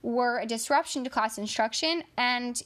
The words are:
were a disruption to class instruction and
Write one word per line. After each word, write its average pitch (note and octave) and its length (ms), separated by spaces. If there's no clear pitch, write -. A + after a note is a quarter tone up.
were A#3+ 380
a G#3+ 80
disruption C4+ 560
to B3 80
class A3 260
instruction A3+ 680
and B3 500